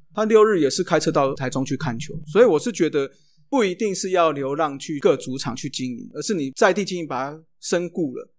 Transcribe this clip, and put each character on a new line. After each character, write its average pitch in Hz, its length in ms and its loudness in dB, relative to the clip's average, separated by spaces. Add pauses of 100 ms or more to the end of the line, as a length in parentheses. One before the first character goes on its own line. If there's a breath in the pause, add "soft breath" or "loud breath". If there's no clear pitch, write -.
(140)
他 214 120 -2
六 214 180 8
日 214 160 4
也 139 100 4
是 185 140 0
开 170 160 2
车 160 120 0
到 139 220 2
台 127 160 -6
中 135 160 -2
去 139 100 -4
看 120 220 -4
球。 - 160 -8 (140)
所 151 120 2
以 247 60 8
我 180 140 4
是 240 120 -4
觉 175 160 0
得 143 220 -2 (400 soft breath)
不 269 140 2
一 185 100 0
定 196 220 -2
是 185 160 -6
要 170 200 4
流 139 220 -4
浪 143 240 -2
去 147 220 -8
各 - 180 4
主 131 220 -8
场 127 160 -6
去 139 120 -8
经 127 300 -8
营， - 160 -14
而 147 80 -10
是 208 140 -2
你 139 160 -4
在 196 200 4
地 190 140 -2
经 180 140 -6
营 160 80 -8
把 139 240 -6
它 160 100 -18 (180)
深 175 300 -2
固 160 260 -4
了， - 220 -14